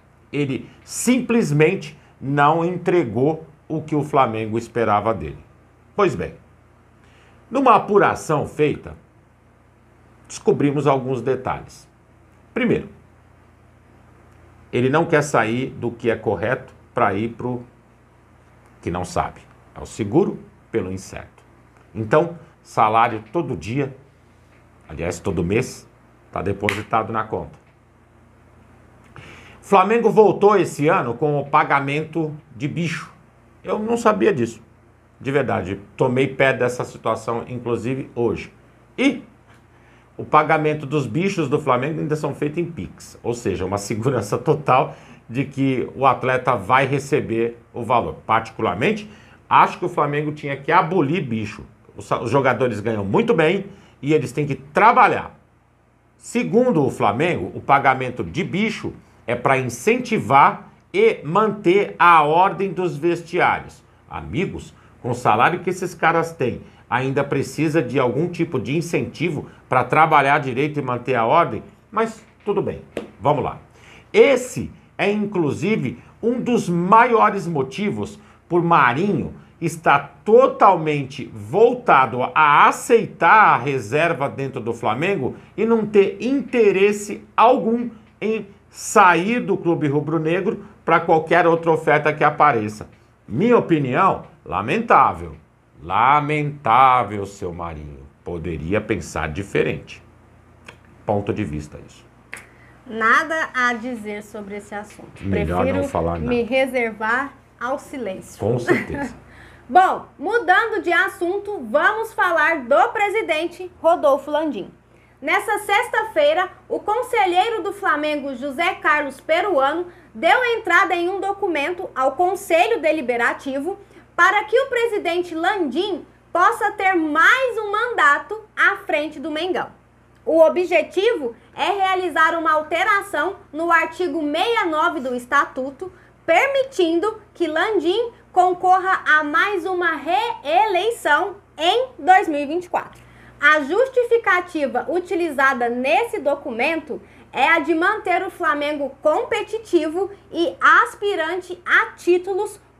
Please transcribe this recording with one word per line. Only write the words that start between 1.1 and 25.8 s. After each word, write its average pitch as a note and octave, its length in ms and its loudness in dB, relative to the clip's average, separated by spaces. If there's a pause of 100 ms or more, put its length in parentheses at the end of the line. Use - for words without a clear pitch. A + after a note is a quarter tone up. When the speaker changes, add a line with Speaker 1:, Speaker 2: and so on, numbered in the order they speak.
Speaker 1:
não E3 460 2
entregou D#3+ 800 0 (220)
o D#3 140 -6
que D3+ 140 -4
o D3 80 0
Flamengo A2+ 540 0
esperava A2 560 0
dele. D#2 240 -10 (580)
Pois F3+ 200 0
bem, E2+ 180 -8 (1160)
numa B3+ 260 4
apuração D#3 720 2
feita, C3+ 500 -4 (1300)
descobrimos C#3 600 0
alguns C3 340 0
detalhes. A2 680 -6 (640)
Primeiro, A#3 360 -2 (1900)
ele B2 140 2
não D#3+ 160 2
quer D#3 160 2
sair B2 480 0
do A2 200 -8
que A#2 200 -6
é A2 60 2
correto G#2+ 580 -4 (200)
pra A2 200 0
ir A2 160 -4
pro A#2+ 340 -8 (1160)
que F#2+ 100 -6
não F2+ 140 -6
sabe. - 340 -4 (340)
É - 60 -20
o - 60 -14
seguro A#2 540 -2 (300)
pelo F#2 220 -4
incerto. - 500 -14 (520)
Então, A2+ 440 0 (240)
salário A2+ 720 0
todo D#3 240 -4
dia, B2+ 400 -6 (920)
aliás, E2 280 -6
todo F2+ 280 -4
mês, A2 420 -4 (420)